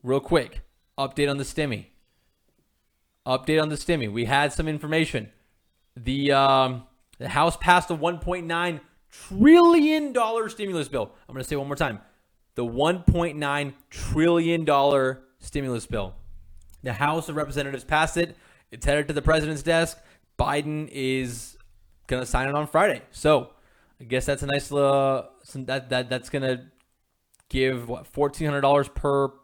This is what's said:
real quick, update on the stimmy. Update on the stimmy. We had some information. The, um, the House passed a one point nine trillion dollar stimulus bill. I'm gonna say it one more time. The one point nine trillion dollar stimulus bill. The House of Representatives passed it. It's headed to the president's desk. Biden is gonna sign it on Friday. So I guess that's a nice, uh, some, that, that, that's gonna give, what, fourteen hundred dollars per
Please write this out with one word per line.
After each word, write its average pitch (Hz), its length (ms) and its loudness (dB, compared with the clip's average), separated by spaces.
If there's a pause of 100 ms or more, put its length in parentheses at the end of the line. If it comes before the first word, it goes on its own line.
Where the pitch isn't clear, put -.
real 131 160 0
quick, 139 440 -2 (340)
update 139 320 -2
on 139 80 -2
the 139 80 -6
stimmy. 135 440 -6 (1400)
Update 135 340 2
on 156 80 -2
the 151 60 -4
stimmy. 143 360 -2
We 117 140 -4
had 135 260 2
some 160 160 -4
information. 151 640 -4 (640)
The, 135 380 -2
um, 135 520 2 (340)
the 123 100 -10
House 160 300 0
passed 180 320 4
a 170 40 -2
one 160 240 -4
point 175 280 -6
nine 170 340 -4 (300)
trillion 302 1040 6
dollar 226 340 -2
stimulus 190 400 -6
bill. 120 240 -6 (160)
I'm 127 60 -16
gonna 131 100 -10
say 156 100 -6
it 143 40 -2
one 139 100 -6
more 143 80 -4
time. 127 240 -2 (540)
The 123 100 -4
one 151 380 0
point 170 340 2
nine 143 380 -4 (160)
trillion 165 760 0
dollar 139 600 2 (140)
stimulus 131 460 -6
bill. 98 300 -6 (680)
The 123 120 -6
House 151 340 -2
of 151 80 -8
Representatives 139 480 -6
passed 156 320 0
it. 170 220 -4 (320)
It's 123 140 -16
headed 147 220 0
to 147 80 -6
the 143 80 -2
president's 156 400 0
desk. 165 340 0 (400)
Biden 151 540 -2
is 131 680 -4 (520)
gonna 127 180 -2
sign 131 220 0
it 143 80 -2
on 151 100 0
Friday. 160 360 2 (100)
So - 380 2 (500)
I 127 40 -18
guess 127 220 -4
that's 139 160 -4
a 143 40 -6
nice, 139 260 -4
uh, 139 540 2 (180)
some, 131 220 -12
that, 131 240 -6
that, 123 200 -2
that's 127 180 -6
gonna 131 440 -4 (760)
give, 131 400 0
what, 123 200 -10
fourteen 143 400 -2
hundred 143 140 0
dollars 139 260 4
per 139 400 0 (160)